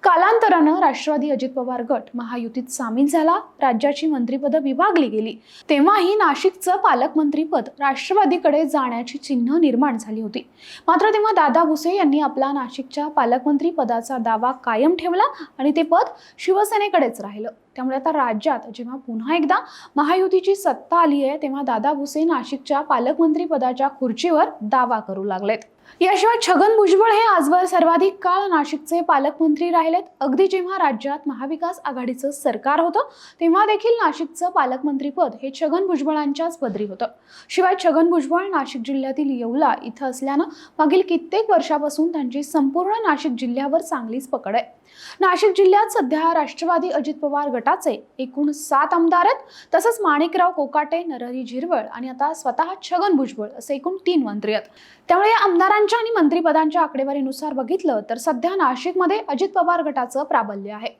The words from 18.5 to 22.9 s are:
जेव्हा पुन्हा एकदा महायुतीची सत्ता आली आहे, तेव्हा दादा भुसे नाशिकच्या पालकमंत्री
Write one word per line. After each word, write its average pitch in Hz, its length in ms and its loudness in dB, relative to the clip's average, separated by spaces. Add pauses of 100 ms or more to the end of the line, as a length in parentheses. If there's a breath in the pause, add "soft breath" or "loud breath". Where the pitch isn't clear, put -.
जेव्हा 247 220 -12
पुन्हा 247 400 -4
एकदा 339 200 2 (400 loud breath)
महायुतीची 370 580 2
सत्ता 339 440 0
आली 285 260 4
आहे, 277 140 -2
तेव्हा 285 240 -6
दादा 254 300 0
भुसे 285 320 -2
नाशिकच्या 277 560 -2
पालकमंत्री 302 640 0